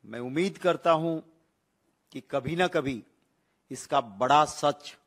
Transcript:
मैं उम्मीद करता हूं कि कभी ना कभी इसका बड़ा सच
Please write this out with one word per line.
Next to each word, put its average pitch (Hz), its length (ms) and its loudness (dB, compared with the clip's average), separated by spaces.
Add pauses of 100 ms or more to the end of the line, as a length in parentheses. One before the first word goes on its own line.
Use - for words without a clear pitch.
मैं 113 140 -12
उम्मीद 151 380 -4
करता 170 360 2
हूं 160 260 0 (920)
कि 131 100 -12 (100)
कभी 143 240 -4
ना 180 140 2
कभी 139 320 -2 (720)
इसका 139 300 -2
बड़ा 127 460 4
सच - 480 -4 (120)